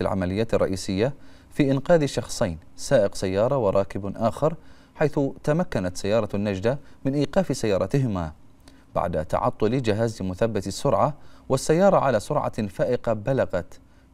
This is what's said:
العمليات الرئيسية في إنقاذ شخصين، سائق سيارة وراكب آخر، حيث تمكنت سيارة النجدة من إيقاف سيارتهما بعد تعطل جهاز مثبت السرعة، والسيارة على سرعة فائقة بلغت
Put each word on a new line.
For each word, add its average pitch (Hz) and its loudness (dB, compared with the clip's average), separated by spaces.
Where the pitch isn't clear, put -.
العمليات 95 0
الرئيسية 98 0
في 135 2
إنقاذ 143 2
شخصين، 101 -4
سائق 107 2
سيارة 104 0
وراكب 98 0
آخر، 139 0
حيث 151 0
تمكنت 147 0
سيارة 104 0
النجدة 104 0
من 135 0
إيقاف 147 0
سيارتهما 95 0
بعد 82 0
تعطل 120 0
جهاز 110 0
مثبت 98 -2
السرعة، 117 0
والسيارة 170 4
على 127 2
سرعة 123 -2
فائقة 120 -2
بلغت 104 -2